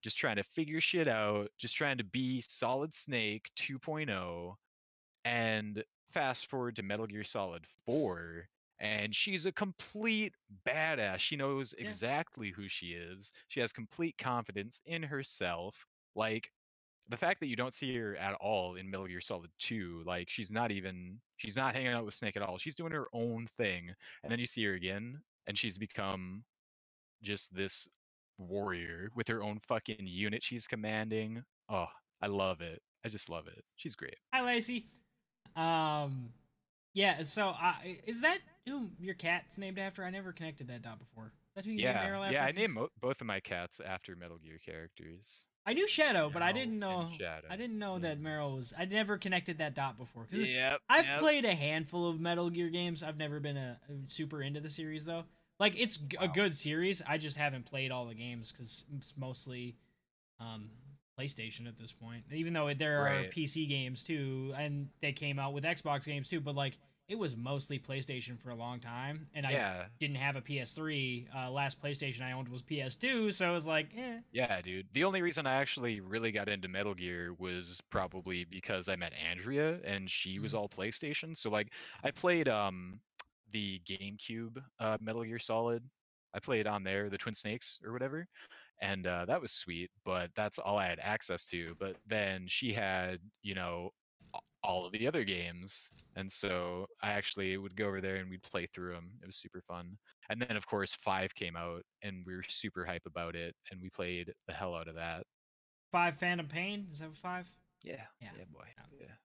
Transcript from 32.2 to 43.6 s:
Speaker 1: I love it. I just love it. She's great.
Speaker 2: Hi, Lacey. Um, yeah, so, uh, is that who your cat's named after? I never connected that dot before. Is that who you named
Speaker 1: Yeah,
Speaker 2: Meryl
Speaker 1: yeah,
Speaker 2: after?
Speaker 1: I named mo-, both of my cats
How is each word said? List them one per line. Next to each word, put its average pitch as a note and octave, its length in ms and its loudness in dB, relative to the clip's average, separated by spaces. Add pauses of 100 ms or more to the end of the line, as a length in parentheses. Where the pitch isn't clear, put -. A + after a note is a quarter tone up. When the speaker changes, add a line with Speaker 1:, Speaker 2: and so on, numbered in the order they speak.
Speaker 1:
I G#2 60 0
love F#2+ 340 2
it. E2 200 -8 (240)
I A#2 40 -2
just G#2+ 200 -6
love E2 180 -6
it. E2+ 160 -18 (120)
She's - 200 -8
great. - 220 -10 (160)
Speaker 2:
Hi, C4 100 4
Lacey. A#3+ 440 2 (680)
Um, D3+ 800 2 (600)
yeah, F#3+ 300 6
so, G3 260 4
uh, F3 260 4 (300)
is A#3 160 -2
that E4+ 180 6 (280)
who B3+ 220 -2 (100)
your F3+ 160 -4
cat's F3 420 0
named F#3+ 220 -6
after? F#3+ 240 -4
I F3+ 60 -2
never F#3 240 -6
connected D3+ 340 -8
that B2 140 -10
dot A2+ 180 -10
before. A2 280 -16
Is - 40 -14 (240)
that G3 100 -8
who A3 60 -2
you A3 60 0
named A#3+ 180 4
Speaker 1:
Yeah, G3 140 4
Speaker 2:
Meryl G3 220 0
Speaker 1:
yeah, C#3+ 120 4
Speaker 2:
after? C3+ 60 6
Speaker 1:
I - 20 0
named F#3+ 220 2
mo-, A2+ 160 0 (100)
both B2+ 220 0
of A#2+ 60 -4
my G2 120 2
cats F2+ 400 -4